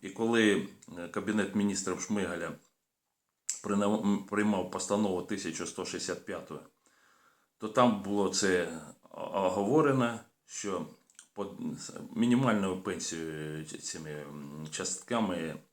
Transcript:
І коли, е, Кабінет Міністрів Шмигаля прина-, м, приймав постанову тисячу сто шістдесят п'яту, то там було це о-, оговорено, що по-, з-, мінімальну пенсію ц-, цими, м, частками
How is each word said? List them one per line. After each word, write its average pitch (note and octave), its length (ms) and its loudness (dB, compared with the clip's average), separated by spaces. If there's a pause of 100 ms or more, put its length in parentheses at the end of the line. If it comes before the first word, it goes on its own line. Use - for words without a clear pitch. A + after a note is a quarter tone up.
І G2 80 -10
коли, A2+ 600 4 (280)
е, F2 120 -10
Кабінет G#2 460 0
Міністрів G2 460 0
Шмигаля F2 500 -2 (1120)
прина-, G2+ 360 2
м, G2 260 2
приймав G2+ 460 2
постанову G2 500 0
тисячу E2+ 460 -6
сто F2+ 180 -6
шістдесят E2+ 400 -6
п'яту, D#2+ 340 -8 (1000)
то A2 120 -6
там A2 340 6
було G2+ 260 2
це F2 520 2 (220)
о-, - 420 -2
оговорено, A#2 720 4 (260)
що F2+ 420 -6 (460)
по-, - 240 -8 (200)
з-, - 160 -14 (180)
мінімальну A2 720 4
пенсію D#2 840 -6
ц-, - 120 -12
цими, D#2 340 -10
м, D2 600 -10
частками F2+ 880 -2 (120)